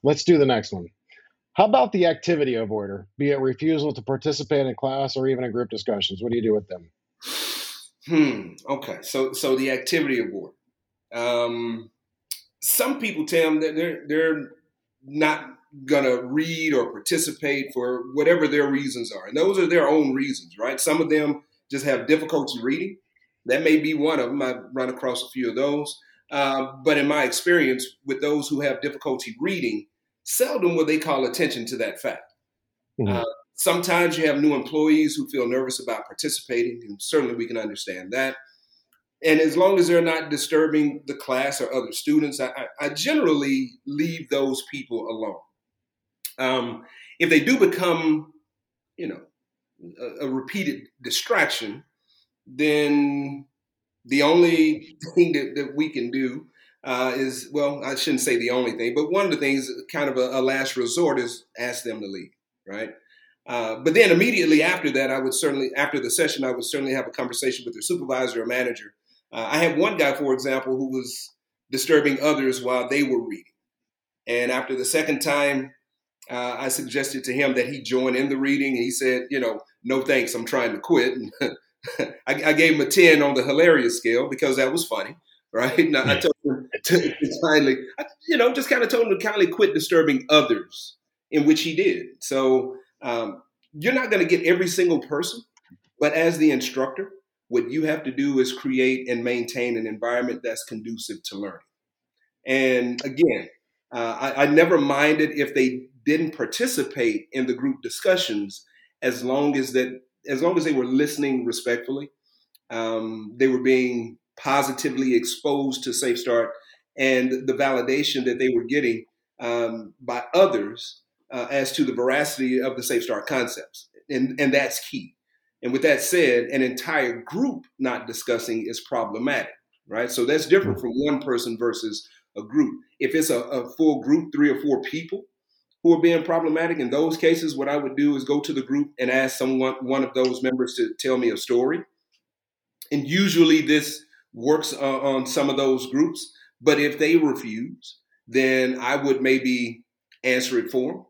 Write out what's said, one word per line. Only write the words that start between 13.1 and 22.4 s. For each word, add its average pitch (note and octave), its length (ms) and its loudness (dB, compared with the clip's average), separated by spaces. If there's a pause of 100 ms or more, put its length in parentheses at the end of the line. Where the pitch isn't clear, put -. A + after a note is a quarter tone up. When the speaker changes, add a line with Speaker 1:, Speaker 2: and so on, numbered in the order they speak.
Speaker 2:
Tim, D#3+ 360 2
that D#3 140 -2
they're, D#3+ 320 -4
they're D#3 440 0 (520)
not D3 420 0 (400)
gonna C3 380 2
read D#3 500 -2
or A#2+ 180 2
participate D3 840 -2
for B2 300 -4 (100)
whatever D#3 340 4
their C#3+ 220 2
reasons B2 420 -4
are. G2+ 160 -14
And A#2 100 -10
those F#3+ 220 2
are E3+ 80 4
their D#3+ 200 4
own C#3+ 260 4
reasons, C3+ 460 -6
right? C3 200 -4
Some D#3+ 220 0
of - 80 0
them D3+ 340 0 (260)
just C3+ 160 -6
have B2 220 0
difficulty D3+ 540 2